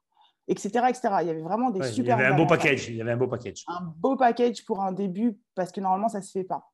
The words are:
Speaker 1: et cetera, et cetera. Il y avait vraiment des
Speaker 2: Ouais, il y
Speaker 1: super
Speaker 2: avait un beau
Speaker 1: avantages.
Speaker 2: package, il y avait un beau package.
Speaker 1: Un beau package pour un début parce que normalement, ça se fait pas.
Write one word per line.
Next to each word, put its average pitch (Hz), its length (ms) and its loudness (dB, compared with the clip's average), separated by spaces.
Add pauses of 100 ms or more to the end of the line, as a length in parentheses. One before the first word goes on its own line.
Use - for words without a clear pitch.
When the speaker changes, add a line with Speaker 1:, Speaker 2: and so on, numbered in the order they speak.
(480)
Speaker 1:
et 190 100 0
cetera, 233 320 2
et 247 40 2
cetera. 196 300 0
Il 175 40 -2
y - 20 -2
avait 160 120 -4
vraiment 214 280 -2
des 190 100 -2
Speaker 2:
Ouais, - 80 0
il 117 40 -2
y 107 40 -8
Speaker 1:
super 123 220 2
Speaker 2:
avait 127 80 4
un 139 100 4
beau 151 60 6
Speaker 1:
avantages. 160 220 4
Speaker 2:
package, 135 260 2
il 117 80 -8
y 113 40 -6
avait 117 100 -2
un 120 60 0
beau 127 100 2
package. 101 400 -8
Speaker 1:
Un 175 280 -10
beau 254 220 0
package 240 480 2
pour 196 160 -4
un 190 100 -2
début 202 480 -2 (160)
parce 180 160 -4
que - 80 -8
normalement, 196 300 0
ça 208 120 -4
se 196 100 -16
fait 185 120 -4
pas. 170 300 -8